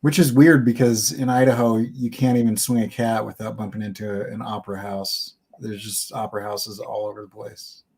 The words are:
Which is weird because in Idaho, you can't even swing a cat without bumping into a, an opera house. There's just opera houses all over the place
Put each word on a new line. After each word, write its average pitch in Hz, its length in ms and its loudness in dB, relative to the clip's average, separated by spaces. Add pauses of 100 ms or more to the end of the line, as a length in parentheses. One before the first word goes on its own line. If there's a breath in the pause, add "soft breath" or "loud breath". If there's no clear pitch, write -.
Which 147 160 2
is 147 160 4
weird 143 320 8
because 117 460 2
in 131 180 -4
Idaho, 123 480 4
you 120 320 -4
can't 123 280 2
even 117 200 2
swing 120 260 0
a 107 40 -2
cat 113 360 -2
without 107 320 -10
bumping 107 280 -8
into 104 260 -8
a, 101 240 -8
an 107 80 -10
opera 104 380 -10
house. 98 560 -8 (240)
There's 107 240 -10
just 104 280 -8
opera 107 320 -8
houses 104 360 -10
all 104 260 -8
over 104 160 -10
the 104 60 -16
place 101 560 -20 (140)